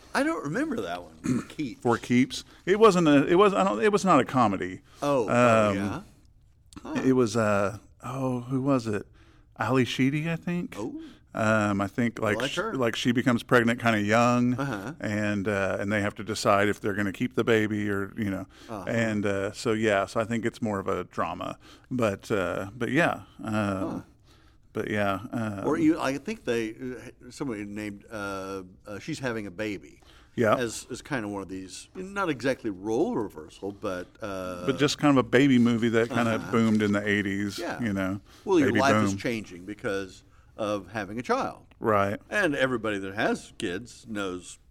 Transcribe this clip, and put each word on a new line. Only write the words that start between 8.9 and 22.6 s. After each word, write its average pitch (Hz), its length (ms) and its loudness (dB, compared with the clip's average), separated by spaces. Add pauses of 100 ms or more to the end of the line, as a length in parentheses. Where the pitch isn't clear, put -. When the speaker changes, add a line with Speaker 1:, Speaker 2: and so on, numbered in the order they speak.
Speaker 2:
Ali 123 240 2
Sheedy, 143 460 0
I 165 60 -2
think. 175 420 -6
Speaker 1:
Oh. 120 160 -8 (400)
Speaker 2:
Um, 104 460 2
I 101 80 0
think, 117 320 -2
Speaker 1:
I - 20 -4
Speaker 2:
like, 107 180 2
Speaker 1:
like 131 100 -2
Speaker 2:
sh-, - 60 -8
Speaker 1:
her. 202 180 -2
Speaker 2:
like, 120 220 0
she 123 160 2
becomes 120 300 2
pregnant 117 380 4
kinda 113 200 2
young, 120 540 4
Speaker 1:
Uh-huh. 127 460 -6
Speaker 2:
and, 104 460 -2
uh, 98 320 0
and 104 140 -4
they 107 80 0
have 101 160 -2
to 107 80 -10
decide 104 440 2
if 98 120 -2
they're 104 140 -2
gonna 101 180 0
keep 123 220 -4
the 117 100 0
baby 107 460 2
or, 98 260 -4
you 104 140 -4
know. 92 160 -6 (220)
Speaker 1:
Uh-huh. 104 200 -10
Speaker 2:
And, 110 380 0
uh, 98 260 -2
so, - 200 -2
yeah, 107 340 2
so 113 140 -4
I 113 40 0
think 113 220 -2
it's - 160 -6
more 104 180 -2
of 95 80 -6
a 90 160 -2
drama. 90 540 -6 (320)
But, 113 400 -2
uh, 98 460 0